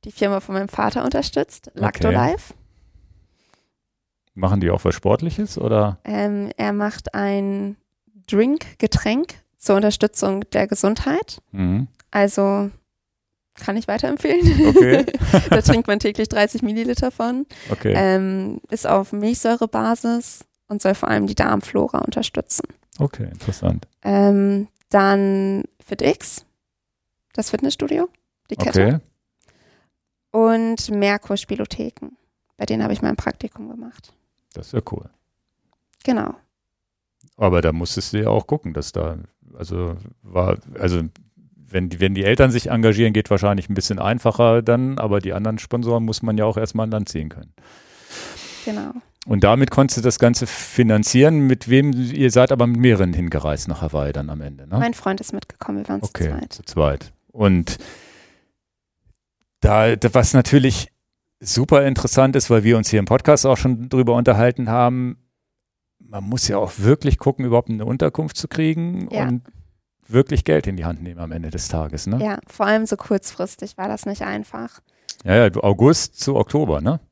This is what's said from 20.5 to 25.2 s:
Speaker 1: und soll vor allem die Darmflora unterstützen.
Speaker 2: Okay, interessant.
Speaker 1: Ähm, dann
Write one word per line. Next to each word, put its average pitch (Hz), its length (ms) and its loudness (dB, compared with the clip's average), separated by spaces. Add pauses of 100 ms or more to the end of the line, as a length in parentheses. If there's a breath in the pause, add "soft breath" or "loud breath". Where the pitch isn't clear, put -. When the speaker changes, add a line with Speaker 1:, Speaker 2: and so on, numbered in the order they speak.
Speaker 1:
und 208 140 -6
soll 190 140 2
vor - 140 -6
allem - 180 0
die 214 80 -6
Darmflora - 640 -2
unterstützen. - 640 -6 (360)
Speaker 2:
Okay, 139 320 -4
interessant. - 560 -4 (160)
Speaker 1:
Ähm, 196 640 2 (220)
dann 196 760 2 (220)